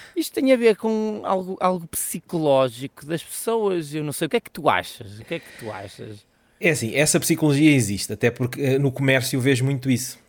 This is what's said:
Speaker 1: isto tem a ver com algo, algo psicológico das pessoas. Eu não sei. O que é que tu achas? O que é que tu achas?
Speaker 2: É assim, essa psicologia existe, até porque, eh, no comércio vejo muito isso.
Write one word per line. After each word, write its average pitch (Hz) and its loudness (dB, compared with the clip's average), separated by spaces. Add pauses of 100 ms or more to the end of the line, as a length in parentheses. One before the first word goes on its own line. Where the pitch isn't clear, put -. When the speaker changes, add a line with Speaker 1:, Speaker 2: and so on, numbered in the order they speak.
(160)
Speaker 1:
isto - -4
tem 269 2
a 254 6
ver 226 4
com 214 -2
algo, 190 -2
algo 185 -2
psicológico 135 -2
das 156 -6
pessoas. 190 -2
Eu 156 -4
não 147 -4
sei. 165 -2
O - -4
que 240 0
é - 0
que - -18
tu 151 -2
achas? 101 -2
O 113 -16
que 165 -8
é 165 -6
que - -20 (140)
tu 110 -10
achas? 104 -14 (340)
Speaker 2:
É 175 2
assim, 120 -2
essa 151 2
psicologia 151 4
existe, 104 2
até 117 0
porque, 127 -4
eh, 135 2
no 139 2
comércio 135 0
vejo 127 2
muito 135 -2
isso. - -2 (100)